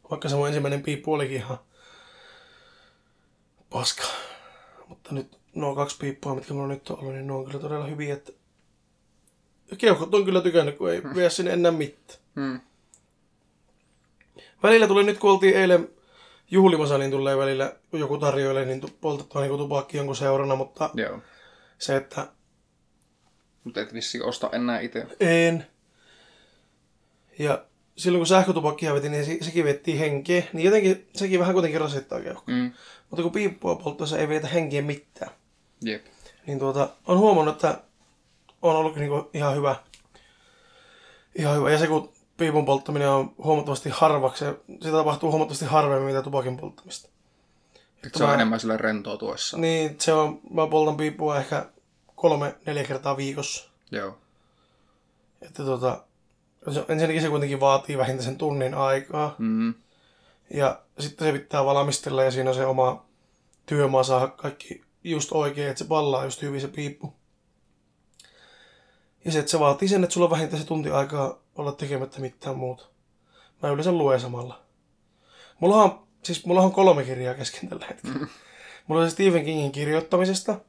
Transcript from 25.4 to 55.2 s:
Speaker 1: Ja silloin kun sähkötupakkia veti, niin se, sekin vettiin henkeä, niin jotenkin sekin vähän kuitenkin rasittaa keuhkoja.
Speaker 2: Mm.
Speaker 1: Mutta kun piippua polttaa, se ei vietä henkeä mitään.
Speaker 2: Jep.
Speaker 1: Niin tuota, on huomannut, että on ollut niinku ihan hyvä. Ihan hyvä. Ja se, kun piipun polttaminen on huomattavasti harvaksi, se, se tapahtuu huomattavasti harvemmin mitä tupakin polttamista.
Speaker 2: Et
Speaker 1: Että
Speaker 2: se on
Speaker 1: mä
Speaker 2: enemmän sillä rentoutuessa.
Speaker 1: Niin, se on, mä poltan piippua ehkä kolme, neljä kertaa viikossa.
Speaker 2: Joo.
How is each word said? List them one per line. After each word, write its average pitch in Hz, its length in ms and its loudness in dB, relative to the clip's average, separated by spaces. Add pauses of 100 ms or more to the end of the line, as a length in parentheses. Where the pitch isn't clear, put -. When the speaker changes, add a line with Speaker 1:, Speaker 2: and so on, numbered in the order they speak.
Speaker 1:
Ja 147 260 -2 (300)
silloin 180 240 0
kun 170 80 0
sähkötupakkia 160 680 2
veti, 143 160 -2
niin 147 160 -2
se, 165 160 -6
sekin 165 240 0
vettiin 143 320 0
henkeä, 151 460 0 (100)
niin 165 120 -2
jotenkin 190 500 4
sekin 190 240 0
vähän 175 140 2
kuitenkin 160 280 2
rasittaa 139 400 -4
keuhkoja. - 360 -8
Speaker 2:
Mm. 123 140 -2 (380)
Speaker 1:
Mutta 170 140 -4
kun 170 80 -2
piippua 196 440 -2
polttaa, 147 320 -6
se 156 120 -2
ei 151 100 0
vietä 151 180 -2
henkeä 143 340 -2
mitään. - 500 -8 (500)
Speaker 2:
Jep. 107 240 -6 (420)
Speaker 1:
Niin 139 120 -6
tuota, 135 300 0 (180)
on 180 100 6
huomannut, 170 380 6
että - 260 0 (800)
on 165 140 4
ollut 156 200 0
niinku 147 380 -4
ihan 143 220 0
hyvä. 139 200 0 (1600)
Ihan 147 220 2
hyvä. 143 140 2
Ja 151 60 6
se, 160 100 4
kun 156 220 0 (280)
piipun 151 280 2
polttaminen 139 440 0
on 135 280 2
huomattavasti 147 520 0
harvaksi, 147 560 2
se, 143 100 -6 (260)
se 160 100 -4
tapahtuu 156 400 2
huomattavasti 156 340 0
harvemmin 139 420 2
mitä 135 140 0
tupakin 131 360 -4
polttamista. - 520 -16 (640)
Speaker 2:
Et - 300 -20
Speaker 1:
Että 120 120 -12
Speaker 2:
se 123 60 2
on 117 60 4
Speaker 1:
mä 120 60 4
Speaker 2:
enemmän 113 240 2
sillä 110 180 -2
rentoutuessa. 110 800 -6
Speaker 1:
Niin, 160 420 0
se 160 140 2
on, 151 260 2 (120)
mä 156 160 0
poltan 156 300 2
piippua 151 420 -2
ehkä 143 260 -4 (500)
kolme, 147 400 2 (100)
neljä 143 180 -4
kertaa 135 340 -4
viikossa. 139 520 -8 (220)
Speaker 2:
Joo. 98 260 -10 (1200)